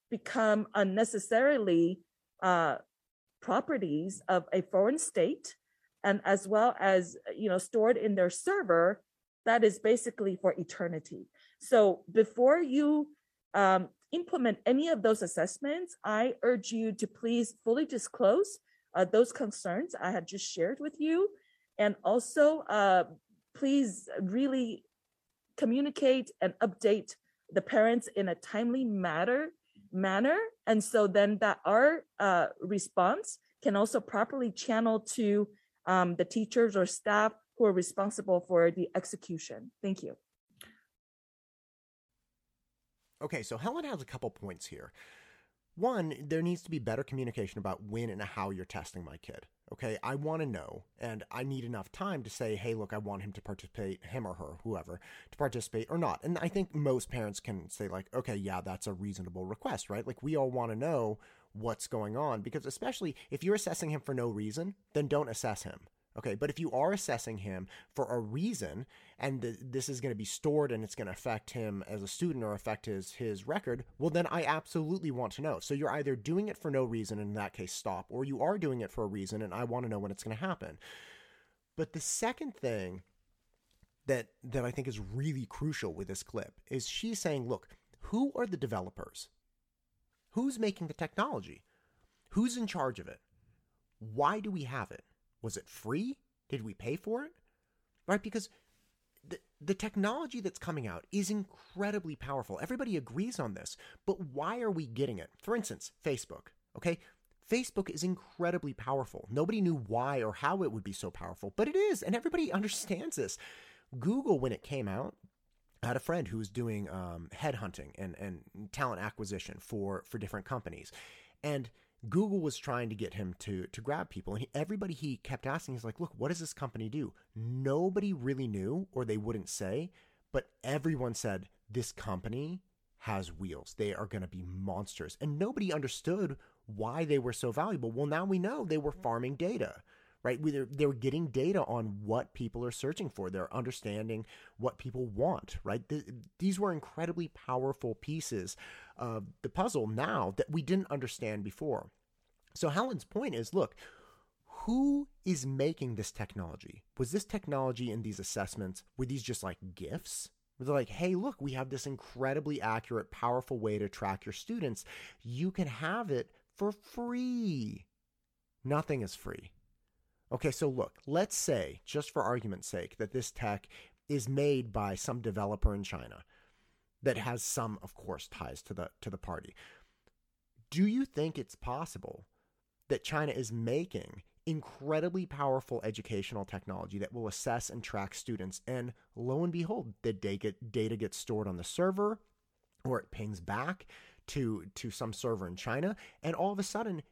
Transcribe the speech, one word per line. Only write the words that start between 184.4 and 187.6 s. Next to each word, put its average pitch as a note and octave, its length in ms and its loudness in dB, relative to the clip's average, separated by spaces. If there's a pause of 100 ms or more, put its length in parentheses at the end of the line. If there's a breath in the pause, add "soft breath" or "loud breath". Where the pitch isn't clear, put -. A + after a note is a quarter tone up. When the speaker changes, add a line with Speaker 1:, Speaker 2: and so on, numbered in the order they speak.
Speaker 2:
incredibly D#3 800 -2
powerful C3+ 580 0
educational G#2 600 -4
technology F#2 520 -8
that G2+ 160 -4
will A#2 140 -4
assess A#2 420 -2